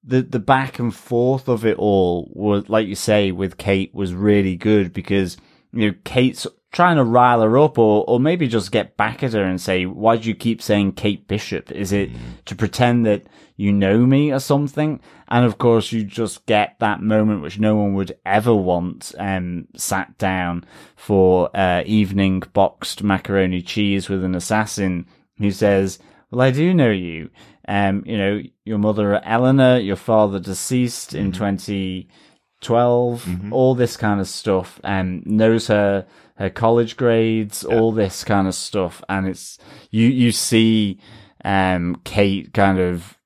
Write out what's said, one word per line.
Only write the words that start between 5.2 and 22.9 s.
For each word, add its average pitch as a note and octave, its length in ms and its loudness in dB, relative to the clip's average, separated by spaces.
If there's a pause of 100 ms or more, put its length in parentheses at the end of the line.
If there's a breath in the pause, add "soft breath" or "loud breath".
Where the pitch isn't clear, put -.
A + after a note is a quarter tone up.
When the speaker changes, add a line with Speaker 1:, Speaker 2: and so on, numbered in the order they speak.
Speaker 1:
you G#2+ 200 0
know, - 140 -12
Kate's - 420 0 (240)
trying F3 240 2
to C#3 80 4
rile A#2+ 400 4
her A2 160 4
up D3+ 180 2
or, G#2+ 300 4
or B2 120 2
maybe D#3 280 2
just A2 240 -2
get - 260 -2
back A2 240 -2
at B2 120 -4
her G#2 100 0
and F#2 180 -2
say, F#2 240 -2
"Why G#2+ 320 0
do A2+ 100 -6
you A2 60 -2
keep A#2 260 -2
saying G2+ 340 0
Kate - 340 -4
Bishop? - 440 -6
Is F#2+ 200 -6
it G2+ 200 -2
Speaker 2:
Mm. A#1 60 -14 (280 loud breath)
Speaker 1:
to G2 100 -12
pretend A#2+ 500 0
that G#2 220 0 (300 soft breath)
you G2+ 140 0
know G2+ 360 4
me C#3 260 2
or C3+ 60 -2
something?" D3 600 -2 (280 loud breath)
And A#2+ 180 2
of G#2+ 140 -2
course, A#2 320 2
you A2+ 120 -2
just G#2 440 -8
get G#2 320 0
that G#2+ 240 -2
moment G#2+ 400 0
which F#2 160 -12
no G#2+ 160 2
one G2+ 180 0
would G2 220 -4 (100)
ever A2 300 2
want, F2+ 640 -2
um, F2+ 560 -6
sat - 420 -8
down F2+ 460 -4 (320 loud breath)
for, F#2 600 2
uh, F2+ 300 0
evening G2 560 0 (120)
boxed - 500 -2